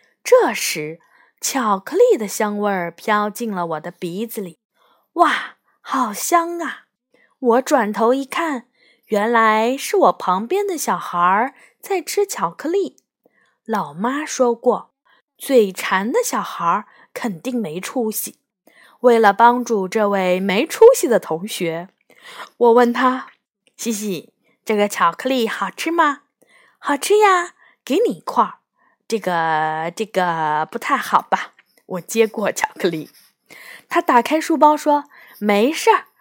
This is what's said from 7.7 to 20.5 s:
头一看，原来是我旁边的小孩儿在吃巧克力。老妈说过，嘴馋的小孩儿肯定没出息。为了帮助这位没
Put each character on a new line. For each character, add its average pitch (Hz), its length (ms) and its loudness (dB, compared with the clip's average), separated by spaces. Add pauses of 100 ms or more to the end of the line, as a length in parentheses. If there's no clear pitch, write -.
头 226 220 2
一 277 100 -2
看， 285 440 -6 (400)
原 214 220 0
来 226 460 2
是 - 220 -4
我 254 160 6
旁 190 340 -2
边 403 200 -2
的 359 100 -4
小 208 200 -4
孩 - 200 -8
儿 196 380 0 (260)
在 370 200 -4
吃 403 260 -4
巧 170 240 -6
克 - 180 -8
力。 359 280 -4 (680)
老 190 280 -6
妈 254 320 -4
说 240 280 0
过， - 400 -2 (440)
嘴 220 340 4
馋 196 400 -2
的 415 120 0
小 233 180 -4
孩 - 240 -8
儿 185 200 0 (280)
肯 180 280 -6
定 247 180 -4
没 170 200 -6
出 220 320 -4
息。 - 260 -10 (600)
为 240 180 6
了 208 160 6
帮 240 300 4
助 208 240 -2
这 208 220 0
位 185 300 0
没 196 280 0